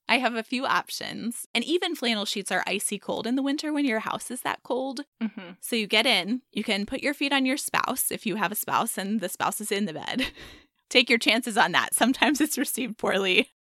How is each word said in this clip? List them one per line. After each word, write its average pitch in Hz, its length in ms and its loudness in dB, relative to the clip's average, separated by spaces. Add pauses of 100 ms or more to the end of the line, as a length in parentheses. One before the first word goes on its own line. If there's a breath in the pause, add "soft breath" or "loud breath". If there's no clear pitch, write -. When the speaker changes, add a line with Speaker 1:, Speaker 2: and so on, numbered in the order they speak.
Speaker 1:
I 233 100 4
have 240 160 0
a 226 80 -2
few 247 240 -4
options. - 880 -4
And 233 100 0
even 349 300 0
flannel 226 320 0
sheets - 260 -4
are 185 140 0
icy 196 320 -2
cold - 300 -4
in 240 80 0
the 269 80 2
winter 294 280 -2
when 294 140 2
your 220 140 2
house - 320 -6
is 254 100 -8
that - 220 -4
cold. 262 380 -4 (200)
Speaker 2:
Mm-hmm. 202 300 -6 (100)
Speaker 1:
So - 140 -4
you 220 100 2
get 214 220 4
in, 214 340 2 (100)
you 208 120 -4
can 202 240 0
put - 140 -6
your 285 120 0
feet 277 180 -2
on 269 140 4
your 262 120 2
spouse - 540 -2
if - 140 -6
you 208 120 -2
have 190 140 0
a 214 40 -6
spouse - 420 0
and 202 240 -2
the 180 80 -2
spouse - 320 -2
is 208 100 -8
in 208 140 0
the 160 80 -4
bed. 226 320 -4 (340 loud breath)
<laughs> - 300 -20
Take 254 220 4
your 233 80 6
chances 226 360 2
on 175 180 4
that. 127 200 2
Sometimes 262 480 4
it's 302 160 2
received 247 400 -4
poorly. 196 520 2 (120)